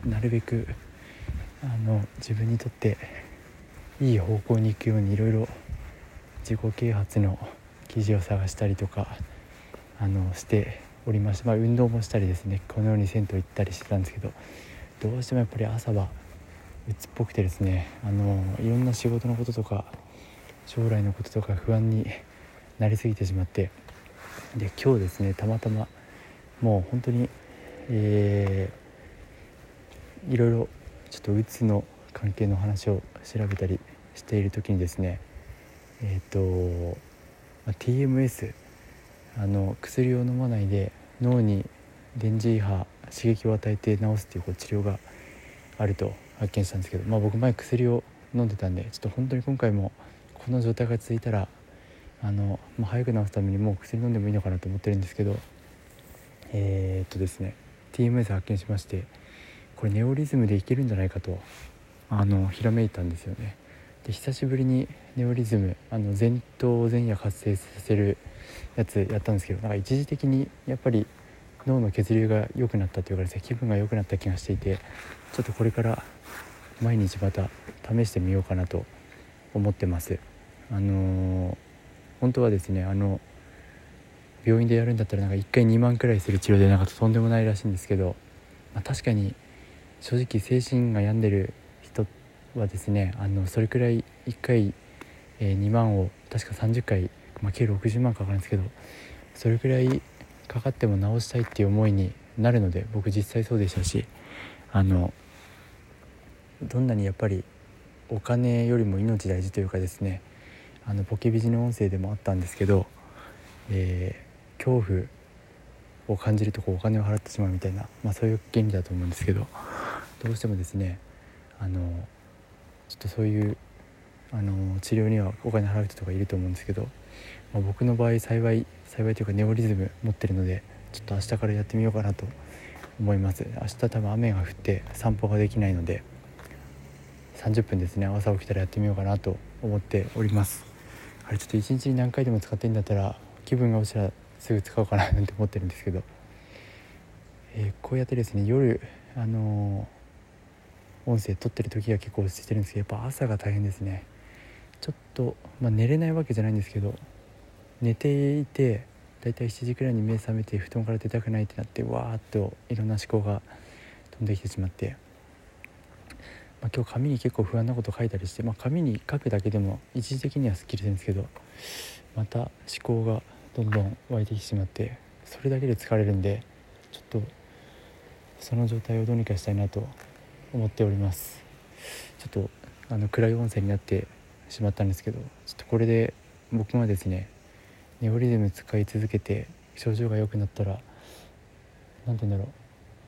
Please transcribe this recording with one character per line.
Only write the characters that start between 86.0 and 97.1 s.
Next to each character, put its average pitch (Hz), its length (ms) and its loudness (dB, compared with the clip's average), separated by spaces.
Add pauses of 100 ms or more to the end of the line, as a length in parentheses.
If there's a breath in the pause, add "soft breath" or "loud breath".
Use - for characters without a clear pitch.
ら 113 60 6
い 98 60 4
す 101 120 0
る 95 80 2
治 - 140 6
療 98 40 10
で、 101 100 10
な 98 80 8
ん - 20 4
か 95 80 4
と - 220 2
ん 110 40 6
で 113 80 6
も 113 80 4
な 113 120 4
い 110 60 4
ら 107 80 4
し 98 100 -4
い 107 40 0
ん 101 40 2
で 92 60 -2
す - 80 -10
け 101 100 2
ど、 92 200 0 (580)
ま 117 60 -4
あ、 - 20 -4
確 - 220 -4
か 123 80 2
に 101 220 2 (640 loud breath)
正 - 160 -2
直 120 240 0
精 127 200 2
神 123 320 2
が 107 80 2
病 104 180 2
ん - 20 4
で 110 100 6
る 98 240 2 (280)
人 - 240 -4 (500)
は 113 100 2
で 98 100 -6
す 95 120 -6
ね、 101 300 2
あ 98 100 -2
の、 98 180 0
そ 110 140 0
れ 110 80 2
く 127 100 0
ら 120 120 4
い 117 140 2 (220)
一 117 100 -4
回、 110 380 2 (640 loud breath)
え 98 140 2
ー、 - 20 2
二 101 160 2
万 110 300 4
を 90 100 0 (200)
確 - 180 -4
か 101 60 -8
三 113 180 2
十 120 100 2
回、 92 280 0 (300)